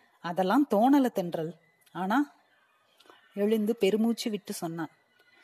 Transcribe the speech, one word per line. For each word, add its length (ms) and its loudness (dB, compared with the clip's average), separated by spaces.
அதெல்லாம் 500 0
தோணல 400 4
தென்றல். 480 -6
ஆனா, 420 -2
எழுந்து 420 0
பெருமூச்சு 540 0
விட்டு 240 -8
சொன்னான். 380 -8